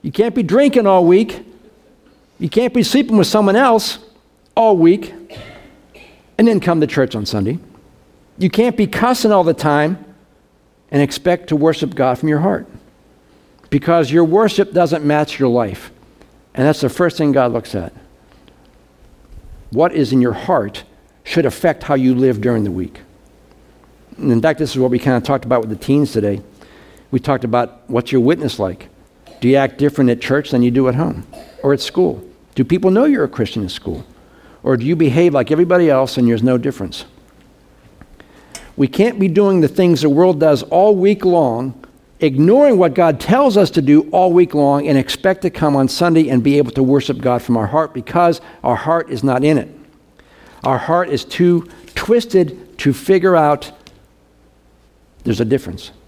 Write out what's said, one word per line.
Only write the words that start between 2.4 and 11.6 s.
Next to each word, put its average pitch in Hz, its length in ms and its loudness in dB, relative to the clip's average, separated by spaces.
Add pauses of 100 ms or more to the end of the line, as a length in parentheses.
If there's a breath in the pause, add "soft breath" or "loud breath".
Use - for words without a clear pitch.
can't 240 240 0
be 247 100 2
sleeping 240 360 0
with 185 80 4
someone 202 300 2
else 233 420 0 (580)
all 220 200 4
week 170 360 2 (1300 loud breath)
and 226 100 4
then 208 120 2
come 165 200 0
to - 60 2
church 131 280 -2
on 104 120 -6
Sunday. 107 320 -4 (800)
You 185 100 0
can't 233 280 0
be 208 100 2
cussing 233 460 0
all 185 120 4
the 160 100 2
time 151 440 0 (920)
and 143 100 0
expect 175 480 -2
to 156 80 0
worship 156 380 0